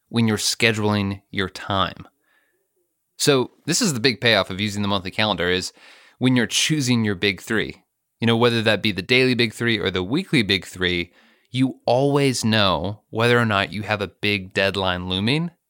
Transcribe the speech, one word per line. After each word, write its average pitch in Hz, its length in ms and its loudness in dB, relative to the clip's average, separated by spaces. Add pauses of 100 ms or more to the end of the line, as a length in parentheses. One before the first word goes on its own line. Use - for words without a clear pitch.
when 117 180 2
you're 107 100 2
scheduling 104 840 0 (100)
your 95 180 -4
time. - 560 -4 (1120)
So 135 340 2 (140)
this - 160 -2
is 190 120 0
the 123 60 -6
big 120 220 0
payoff 107 280 4
of 92 100 -6
using 104 220 -4
the 101 60 -2
monthly 95 240 -2
calendar 98 380 0
is 92 240 -2 (440)
when 127 180 2
you're 117 120 2
choosing 123 580 0
your 104 100 -2
big 95 260 -2
three, 92 420 -4 (360)
you 117 80 0
know, 113 100 4
whether 117 240 2
that 107 200 2
be 110 100 0
the 92 100 -4
daily 127 340 2
big 113 180 0
three 117 260 -2
or 92 120 -2
the 92 120 -2
weekly 127 380 0
big 95 240 0
three, 90 460 -2 (400)
you 127 340 -2
always 139 600 2
know 101 640 0
whether 120 300 2
or 117 60 2
not 101 280 0
you 101 100 -8
have 104 180 -2
a 98 60 -2
big 101 460 -4
deadline 92 560 0
looming. 120 420 -2 (180)